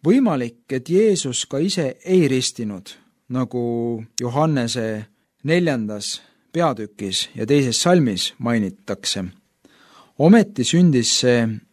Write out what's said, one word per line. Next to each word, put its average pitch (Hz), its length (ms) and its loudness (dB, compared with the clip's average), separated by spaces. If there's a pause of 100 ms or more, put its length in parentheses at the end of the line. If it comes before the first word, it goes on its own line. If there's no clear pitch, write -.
Võimalik, 165 640 0
et 131 160 -6
Jeesus 180 580 0
ka 135 120 -6
ise 156 460 -4
ei 175 240 2
ristinud, 117 600 -4 (400)
nagu 123 340 -4 (580)
Johannese 123 680 0 (580)
neljandas 131 760 -2 (320)
peatükis 107 840 -4
ja 110 120 -6
teises 135 360 0
salmis 147 560 2
mainitakse. 101 840 -4 (920)
Ometi 190 460 4
sündis 156 560 4
see 120 240 2 (280)